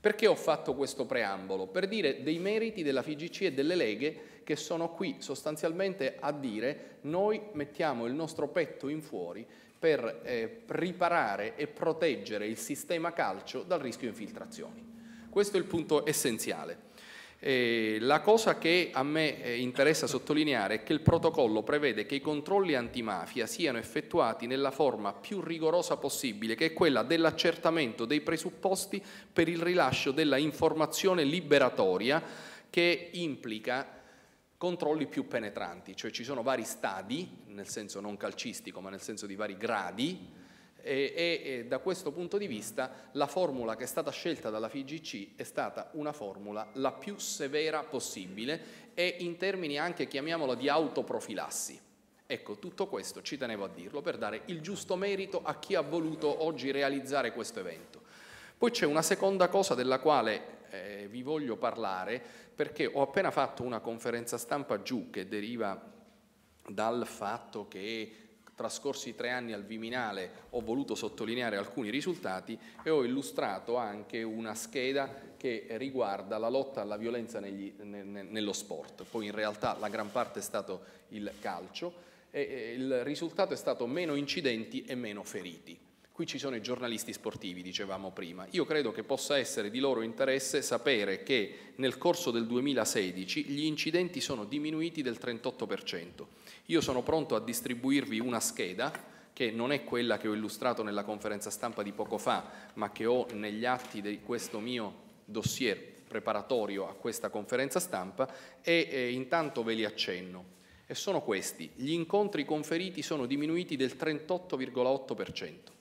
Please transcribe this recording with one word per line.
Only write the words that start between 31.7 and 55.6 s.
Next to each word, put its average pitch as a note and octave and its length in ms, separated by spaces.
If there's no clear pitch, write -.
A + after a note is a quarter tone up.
che F3 440
implica B2+ 840
controlli D#3 480
più C3+ 200
penetranti, G2 720
cioè A2+ 140
ci A#2 140
sono B2+ 180
vari B2 220
stadi, G#2 600
nel G2+ 220
senso G2+ 320
non G#2 180
calcistico, G2 640
ma F#2+ 80
nel F#2+ 100
senso G#2 240
di G2 100
vari G2+ 220
gradi, A2 840
e, C3+ 320
e, E3+ 300
e B2+ 220
da C3 120
questo E3+ 320
punto F3 280
di G#3 80
vista B2+ 640
la C#3+ 140
formula C3 500
che B2 80
è - 20
stata D3+ 240
scelta C#3+ 380
dalla A2 220
F - 60
I C#3 80
G D3+ 180
C G2+ 340
è - 60
stata G#2+ 500
una D3+ 220
formula G#2 600
la C3+ 180
più G3+ 260
severa D3+ 640
possibile A#2 1120
e F3 240
in E3+ 180
termini F3+ 420
anche, D#3+ 300
chiamiamola, C#3+ 460
di C3 160
autoprofilassi. A2+ 1080
Ecco, A2 320
tutto - 280
questo G2+ 340
ci D3 160
tenevo A2+ 280
a F#2+ 40
dirlo F2 320
per D3 160
dare G#2+ 300
il E3 160
giusto F#3 340
merito F#3+ 460
a D3+ 160
chi - 160